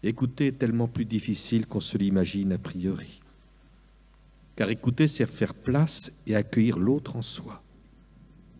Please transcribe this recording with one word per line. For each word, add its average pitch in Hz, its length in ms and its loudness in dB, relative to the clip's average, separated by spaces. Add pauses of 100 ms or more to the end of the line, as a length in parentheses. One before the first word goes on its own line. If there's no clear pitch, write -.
Écouter 127 460 0
est 131 100 -4
tellement 117 300 2
plus 120 160 -4
difficile 110 640 -2
qu'on 104 140 -2
se - 180 -6
l'imagine 95 540 2
a 87 60 -2
priori. 90 640 -6 (1400)
Car 104 140 0
écouter, 123 380 2
c'est 120 180 0
faire - 280 -4
place - 560 0 (160)
et 107 80 0
accueillir 107 440 4
l'autre 123 380 0
en 117 60 -4
soi. - 400 -12 (960)